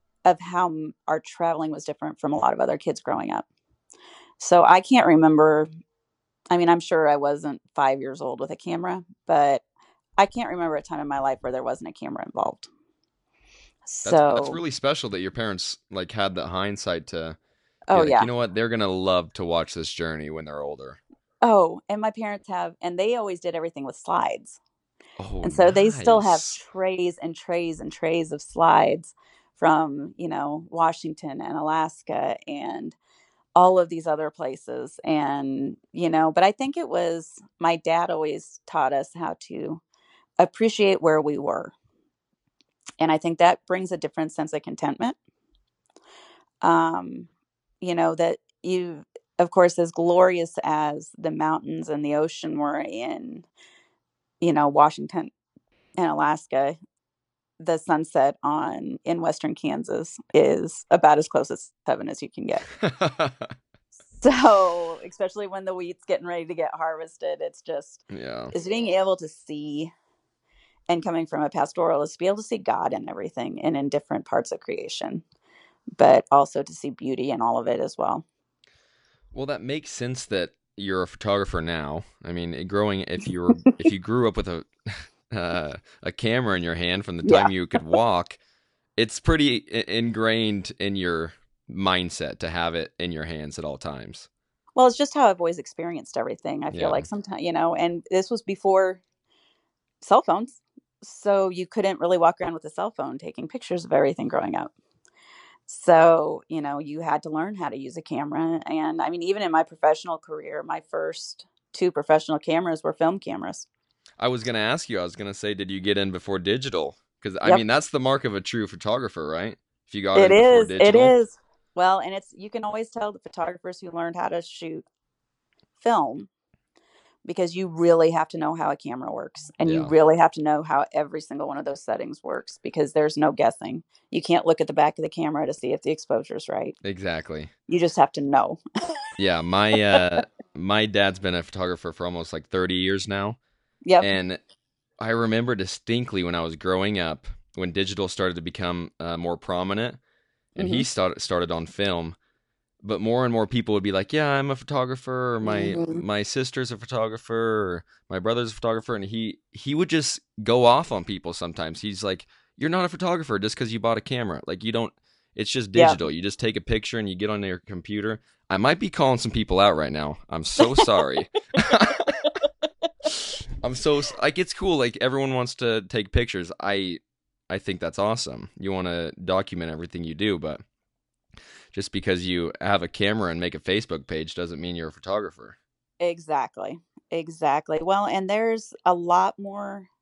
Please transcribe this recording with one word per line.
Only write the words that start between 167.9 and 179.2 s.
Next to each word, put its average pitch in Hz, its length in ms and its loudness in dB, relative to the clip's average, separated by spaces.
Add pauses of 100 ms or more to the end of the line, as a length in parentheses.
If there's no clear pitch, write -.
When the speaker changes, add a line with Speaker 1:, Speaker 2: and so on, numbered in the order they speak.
Speaker 2:
I 95 40 0
might 139 240 2
be 196 100 -4
calling 131 280 2
some 110 120 -4
people 95 300 0
out 98 160 6
right 73 160 -2
now. 76 260 -6 (100)
I'm 80 140 -6
so 127 320 4
sorry. 85 560 4 (240)
<laughs> - 160 2 (1900)
I'm 123 120 -2
so 147 240 2
s-, - 220 -4
like, 143 180 0
it's 180 160 -2
cool. 185 240 0
Like, 120 220 0
everyone 135 340 0
wants 123 220 -2
to 113 260 0
take 101 300 -6
pictures. 95 380 -2 (100)
I, 95 380 -4 (500)
I 95 100 -4
think 92 220 -6
that's 82 180 -6
awesome. 98 600 -4
You 95 140 -6
wanna 87 400 -4 (100)